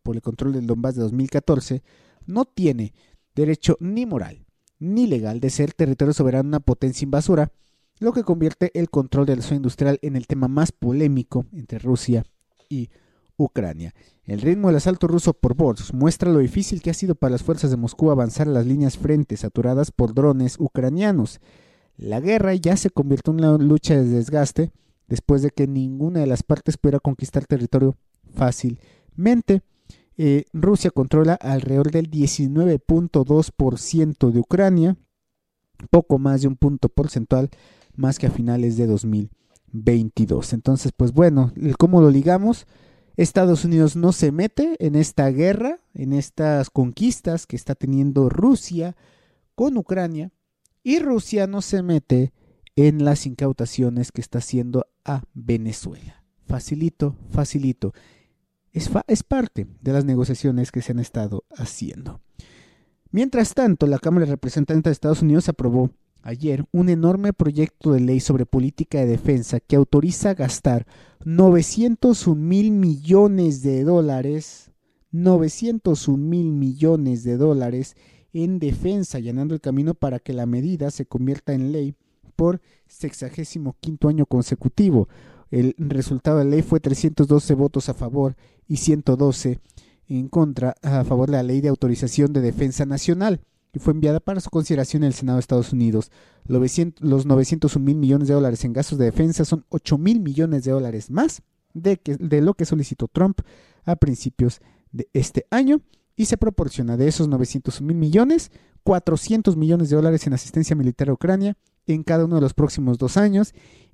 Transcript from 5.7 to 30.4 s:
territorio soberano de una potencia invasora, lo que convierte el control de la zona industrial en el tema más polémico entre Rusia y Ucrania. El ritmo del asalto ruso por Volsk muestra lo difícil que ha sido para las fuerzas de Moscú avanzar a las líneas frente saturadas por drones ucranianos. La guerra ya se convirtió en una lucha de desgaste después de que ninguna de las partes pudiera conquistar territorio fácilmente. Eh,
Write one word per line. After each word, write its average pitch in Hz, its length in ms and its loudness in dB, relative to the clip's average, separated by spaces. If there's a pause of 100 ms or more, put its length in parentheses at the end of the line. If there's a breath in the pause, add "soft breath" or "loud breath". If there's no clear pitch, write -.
territorio 147 420 0
soberano 131 300 0
de 143 60 -4
una 147 100 -2
potencia 131 460 -2
invasora, 147 480 0 (460)
lo 226 120 0
que 240 120 -2
convierte 165 540 -2
el 170 120 -2
control 139 380 0
de 135 100 0
la 120 60 -6
zona 143 140 -4
industrial 139 440 -2
en 139 160 -4
el 123 100 -8
tema 131 220 -2
más 151 240 0
polémico 131 800 -2
entre 123 260 -12
Rusia 120 460 -2 (420)
y 127 220 -8 (480)
Ucrania. 85 560 -4 (320 soft breath)
El 101 160 -8
ritmo 185 260 0
del 165 100 4
asalto 180 300 0
ruso 165 260 0
por 123 220 0
Volsk 139 380 -2
muestra 160 380 2
lo 156 80 4
difícil 185 420 -2
que - 80 -4
ha 165 40 -2
sido 180 220 -2
para 131 160 -2
las 123 120 -4
fuerzas 156 280 -2
de 127 60 0
Moscú 120 340 0
avanzar 131 360 0
a 151 40 -2
las 120 140 0
líneas 139 320 0
frente 151 400 -2
saturadas 123 540 -2
por 117 220 0
drones 131 460 2
ucranianos. 147 800 -2 (560 soft breath)
La 107 240 -6
guerra 190 360 0
ya 175 200 2
se - 140 0
convirtió 139 440 0
en 160 60 -2
una 156 180 6
lucha 151 380 2
de 135 80 4
desgaste 139 680 0 (360)
después 135 360 0
de 143 80 0
que 139 160 0
ninguna 135 540 -2
de 143 60 0
las 123 160 -2
partes - 340 -2
pudiera 143 220 2
conquistar - 460 -4
territorio 135 500 0 (380)
fácilmente. 185 1300 -2 (560 soft breath)
Eh, 147 360 2